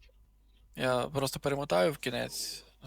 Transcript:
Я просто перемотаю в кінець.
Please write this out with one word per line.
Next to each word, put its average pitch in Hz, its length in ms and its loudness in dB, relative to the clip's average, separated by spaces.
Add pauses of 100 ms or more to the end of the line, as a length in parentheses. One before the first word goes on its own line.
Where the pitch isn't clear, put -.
(760)
Я 127 320 2
просто 135 320 -2
перемотаю 143 520 2
в 143 60 -8
кінець. - 680 -6 (220)